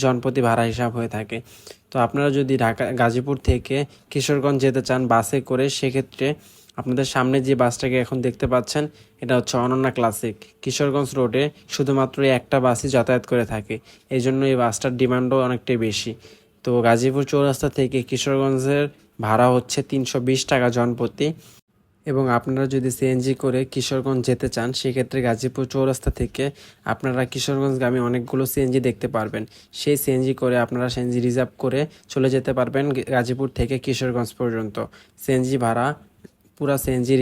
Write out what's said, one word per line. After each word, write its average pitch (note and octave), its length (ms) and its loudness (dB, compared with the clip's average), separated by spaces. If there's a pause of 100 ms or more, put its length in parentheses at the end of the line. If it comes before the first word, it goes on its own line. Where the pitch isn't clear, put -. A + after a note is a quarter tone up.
জনপ্রতি B2+ 440 2
ভাড়া A#2 220 2
হিসাব A#2+ 280 -2
হয়ে A2+ 180 -4
থাকে। G#2+ 200 -6 (540)
তো - 60 -6 (100)
আপনারা C#3+ 220 0 (100)
যদি C3+ 160 2 (100)
ঢাকা, A2+ 200 0 (160)
গাজীপুর B2+ 360 2 (120)
থেকে B2+ 280 -2 (360)
কিশোরগঞ্জ C#3 520 0
যেতে C3 240 2
চান C3 120 2 (120)
বাসে A#2 260 2 (120)
করে C3 140 2 (140)
সেক্ষেত্রে C3 480 -2 (540)
আপনাদের C3 340 0
সামনে C3 220 2 (100)
যে C3+ 160 4
বাসটাকে B2 420 0
এখন C3 120 -4 (100)
দেখতে B2+ 260 -2
পাচ্ছেন D3+ 320 0 (380)
এটা B2 160 0
হচ্ছে - 160 -2 (100)
অনন্যা C3 320 0
ক্লাসিক। A2+ 400 -2 (260)
কিশোরগঞ্জ C#3 460 -2 (100)
রোডে B2+ 260 2 (300)
শুধুমাত্র C3+ 420 0 (120)
এই C3 100 4
একটা - 180 -2 (100)
বাসই B2 300 2
যাতায়াত B2 340 2
করে A#2+ 220 2
থাকে, G#2+ 220 -6 (400)
এই C3 100 0
জন্য C3 160 2 (120)
এই C3 100 4
বাসটার A#2+ 380 0
ডিমান্ডও B2+ 460 2
অনেকটাই B2 420 -2
বেশি। G#2+ 240 -4 (520)
তো B2+ 60 -2 (180)
গাজীপুর C3 440 4
চৌরাস্তা C#3+ 360 2 (100)
থেকে C3 200 0 (120)
কিশোরগঞ্জের C3+ 760 0 (400)
ভাড়া A2+ 300 4
হচ্ছে B2 240 -2 (120)
তিনশো C3+ 280 -2 (100)
বিশ C3 120 2 (100)
টাকা B2 260 4
জনপ্রতি A#2+ 500 0 (840)
এবং C3+ 140 0 (140)
আপনারা C3+ 360 0
যদি C3 220 0
সিএনজি C3 460 0
করে C3 180 0 (120)
কিশোরগঞ্জ C3 560 -2
যেতে B2 280 0
চান A#2 120 -2 (120)
সেক্ষেত্রে C3 380 -2 (100)
গাজীপুর B2 440 -2
চৌরাস্তা C3+ 380 0 (100)
থেকে B2 240 -2 (480)
আপনারা B2+ 300 -2 (100)
কিশোরগঞ্জগামী C3 760 0
অনেকগুলো B2 440 0
সিএনজি C3 360 2
দেখতে - 180 -2 (100)
পারবেন। G#2+ 260 -4 (380)
সেই D3 220 2
সিএনজি C3 400 2
করে B2 220 2
আপনারা B2 300 -2
সিএনজি B2 240 -2 (100)
রিজার্ভ B2 240 0 (100)
করে C3 180 0 (320)
চলে C3 220 2
যেতে C3 240 0
পারবেন C3 260 0 (300)
গাজীপুর B2+ 340 0 (100)
থেকে A#2+ 160 0 (100)
কিশোরগঞ্জ B2 460 -2 (100)
পর্যন্ত। A2+ 360 -2 (460)
সিএনজি C3 420 0
ভাড়া A#2 220 0 (720)
পুরা C#3 260 0
সিএনজি B2+ 400 0